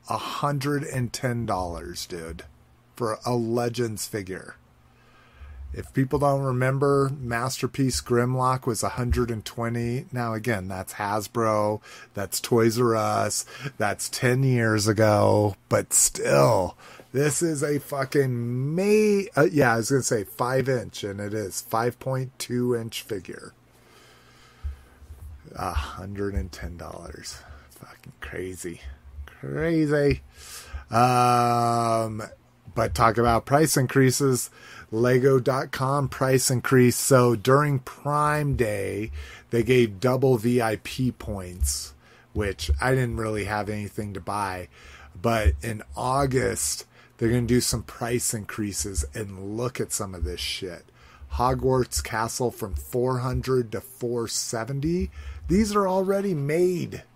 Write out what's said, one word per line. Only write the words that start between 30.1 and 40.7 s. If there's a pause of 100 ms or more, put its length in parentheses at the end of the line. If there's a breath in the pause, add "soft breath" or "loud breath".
Um, (540)
but
talk
about
price
increases. (440 loud breath)
Lego
dot
com
price
increase.
So
during
Prime
Day, (380 loud breath)
they
gave
double
V
I